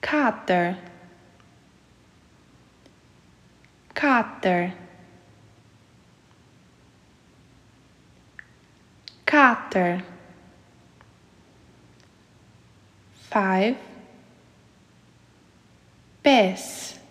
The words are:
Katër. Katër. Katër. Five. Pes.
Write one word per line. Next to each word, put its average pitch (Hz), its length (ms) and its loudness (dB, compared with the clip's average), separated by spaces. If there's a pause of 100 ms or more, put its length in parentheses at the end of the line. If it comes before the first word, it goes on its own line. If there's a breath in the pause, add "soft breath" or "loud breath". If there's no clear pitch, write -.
Katër. 190 720 -2 (3250)
Katër. 196 760 0 (4000)
Katër. 196 760 4 (3250)
Five. 196 460 -2 (2500)
Pes. - 760 0 (120)